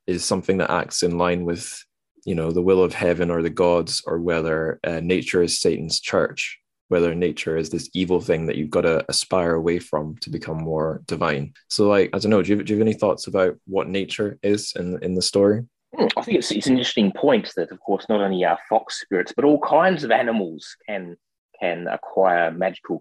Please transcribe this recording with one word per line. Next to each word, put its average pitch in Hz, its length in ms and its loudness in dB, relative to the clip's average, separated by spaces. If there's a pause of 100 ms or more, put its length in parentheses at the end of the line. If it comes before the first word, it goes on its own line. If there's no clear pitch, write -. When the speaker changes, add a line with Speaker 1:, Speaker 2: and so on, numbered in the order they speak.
Speaker 1:
is 87 180 -4
something 95 340 -2
that 85 120 0
acts - 320 -2
in 85 160 0
line 87 260 0
with, - 400 -6 (400)
you 101 100 -4
know, 82 160 -2
the 87 120 0
will 92 200 6
of 87 120 2
heaven 87 360 0
or 85 120 0
the 82 80 0
gods, 87 560 0
or 85 120 -2
whether, 80 640 -2
uh, 82 160 -2
nature 87 420 2
is - 180 0
Satan's - 400 0
church, - 580 -2 (300)
whether 85 260 2
nature 85 420 -2
is 78 140 -4
this 80 240 -6
evil 90 260 0
thing 82 260 0
that - 100 -2
you've 76 140 -4
gotta 85 380 2
aspire 85 460 0
away 85 240 0
from 78 400 -6
to - 120 -12
become 80 280 -8
more 78 480 -4
divine. 78 460 -2 (160)
So, 104 200 2
like, 101 240 4
I 98 60 -2
don't 107 120 0
know, 101 120 4
do 90 140 0
you, 101 60 -2
do 107 100 -4
you 104 60 0
have 110 80 4
any 107 100 0
thoughts - 300 0
about 92 300 0 (100)
what 95 220 -2
nature 98 540 -4
is 104 340 0
in, 90 260 -6
in 90 120 -2
the 90 80 0
story? 107 400 4 (340)
Speaker 2:
Hmm, - 100 2 (100)
I - 60 -2
think 208 160 2
it's, 117 120 -2
it's - 160 -2
an 131 80 6
interesting 117 380 2
point 131 440 2
that, 87 140 -4
of 92 100 -20
course, 98 280 -2
not 104 120 2
only, 95 240 0
uh, 85 120 2 (120)
fox - 320 -2
spirits, - 340 -2
but 135 100 0
all 143 160 6
kinds 160 440 2
of 117 60 0
animals 113 640 0 (120)
can, 92 280 -8 (440)
can 87 260 -2
acquire 87 680 2
magical 90 480 -4